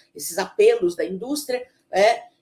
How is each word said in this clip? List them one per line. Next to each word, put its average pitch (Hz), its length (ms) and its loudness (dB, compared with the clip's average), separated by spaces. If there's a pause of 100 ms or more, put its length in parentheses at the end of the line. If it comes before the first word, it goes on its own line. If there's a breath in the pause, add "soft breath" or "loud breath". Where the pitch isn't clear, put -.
(140 soft breath)
esses - 240 -12
apelos 190 580 2
da 160 80 -4
indústria, 247 640 -8 (240 soft breath)
né, 208 340 2 (180)